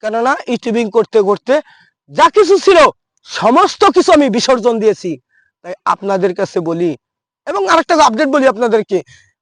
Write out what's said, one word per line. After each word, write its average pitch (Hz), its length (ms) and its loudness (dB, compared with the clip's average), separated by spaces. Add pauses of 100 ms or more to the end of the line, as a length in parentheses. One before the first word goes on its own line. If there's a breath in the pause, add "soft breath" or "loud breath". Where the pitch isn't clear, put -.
কেননা 233 320 -2 (180)
ইউটিউবিং 233 340 -4 (120)
করতে 220 220 0 (100)
করতে 208 240 -2 (580 soft breath)
যা 285 160 2 (100)
কিছু 392 180 4 (100)
ছিল, 370 140 6 (480)
সমস্ত 285 540 0 (140)
কিছু 359 220 0
আমি 285 180 2
বিসর্জন 240 480 0
দিয়েছি। 202 280 -2 (500)
তাই 175 120 -14 (200)
আপনাদের 196 460 -2
কাছে 196 180 -4 (120)
বলি, 170 220 -2 (580)
এবং 392 120 -4 (100)
আরেকটা 330 220 0 (140)
আপডেট 254 280 -2
বলি 269 180 2
আপনাদেরকে, 214 460 -2 (420 soft breath)